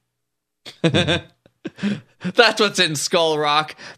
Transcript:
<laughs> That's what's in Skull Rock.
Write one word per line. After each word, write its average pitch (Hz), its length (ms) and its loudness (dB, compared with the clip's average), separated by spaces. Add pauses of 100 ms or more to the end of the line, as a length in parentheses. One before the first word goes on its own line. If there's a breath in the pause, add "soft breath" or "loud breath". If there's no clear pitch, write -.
(420)
<laughs> - 400 -20
That's 180 1800 -2
what's 202 180 0
in 160 180 0
Skull 160 420 0
Rock. 151 360 0 (240 loud breath)